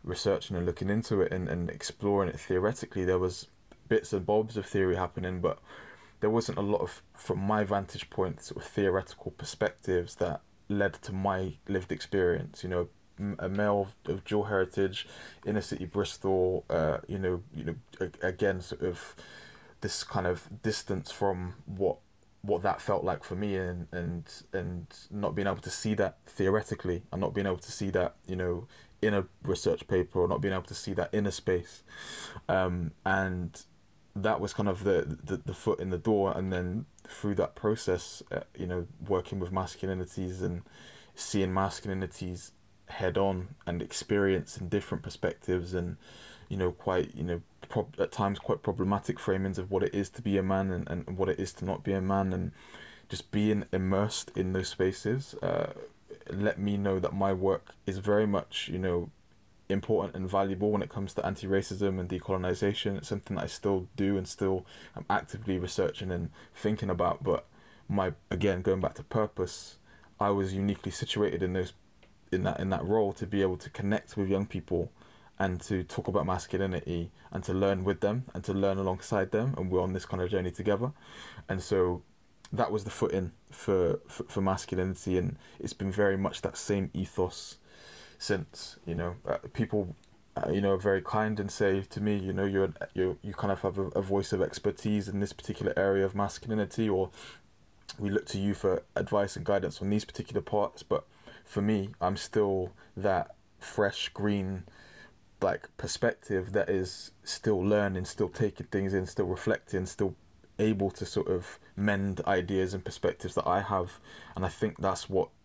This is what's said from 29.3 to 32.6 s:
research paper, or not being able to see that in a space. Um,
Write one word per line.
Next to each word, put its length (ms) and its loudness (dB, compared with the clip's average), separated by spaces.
research 460 0
paper, 320 2
or 80 4
not 120 0
being 140 0
able 80 -2
to 120 -12
see 200 -6
that 180 0
in 140 2
a 60 0
space. 500 -2
Um, 440 2